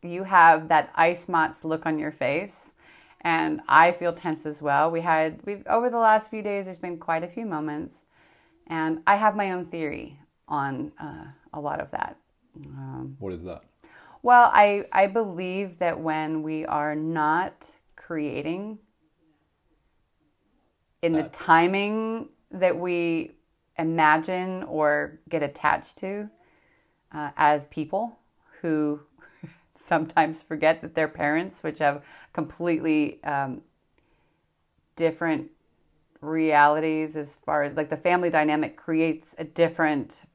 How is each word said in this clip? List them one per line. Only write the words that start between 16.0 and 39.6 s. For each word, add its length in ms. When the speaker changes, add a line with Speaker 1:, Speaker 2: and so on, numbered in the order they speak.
Speaker 1:
we 240
are 280
not 720
creating 840
in 100
the 100
Speaker 2:
That 100
Speaker 1:
timing 960
that 260
we 560
imagine 840
or 640
get 140
attached 560
to, 300
uh, 240
as 300
people 520
who 400
<laughs> 460
sometimes 540
forget 400
that 140
they're 100
parents, 560
which 160
have 240
completely, 880
um, 400
different 520
realities 960
as 200
far 260
as, 140
like, 140
the 60
family 340
dynamic 460
creates 520
a 60
different 800